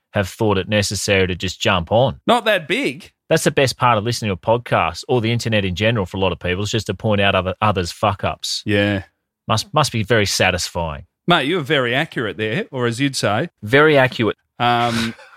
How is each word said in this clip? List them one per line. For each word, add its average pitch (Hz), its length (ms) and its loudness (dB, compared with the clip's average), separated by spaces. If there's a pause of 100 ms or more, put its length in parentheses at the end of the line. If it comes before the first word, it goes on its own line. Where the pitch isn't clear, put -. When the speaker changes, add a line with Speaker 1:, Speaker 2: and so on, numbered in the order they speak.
(100)
Speaker 1:
have 101 180 -2
thought 104 300 0
it 90 100 -4
necessary 101 600 0
to 90 80 -6
just - 240 -8
jump 95 320 0
on. 139 340 2
Speaker 2:
Not 220 200 2
that 185 200 0
big. 175 460 -6 (160)
Speaker 1:
That's 160 140 0
the 170 80 0
best 135 260 2
part 120 220 2
of 101 60 -4
listening 117 240 -4
to 95 60 0
a - 20 -6
podcast 110 720 0
or 123 120 2
the 110 120 0
internet 113 320 0
in 90 100 -2
general 107 320 0
for - 100 -10
a 95 40 -4
lot 92 100 2
of 85 80 -6
people. 90 240 -4
It's 104 80 -4
just 107 160 -2
to 101 80 -4
point 101 260 0
out 98 140 2
other, 92 260 0
others' 95 300 0
fuck-ups. - 760 -4
Speaker 2:
Yeah. 101 380 0 (460)
Speaker 1:
Must, - 260 -2
must 151 160 2
be 110 140 -4
very 107 220 2
satisfying. 87 800 -2 (200)
Speaker 2:
Mate, 156 220 2
you 180 80 0
were 160 60 -2
very 127 300 0
accurate 123 440 -4
there, 110 340 -4
or 123 160 -2
as 117 140 -2
you'd 139 160 -2
say. 117 320 -2 (140)
Speaker 1:
Very 143 360 6
accurate. 123 380 2 (240)
Speaker 2:
Um, 120 600 0
Speaker 1:
<laughs> - 40 -20 (120)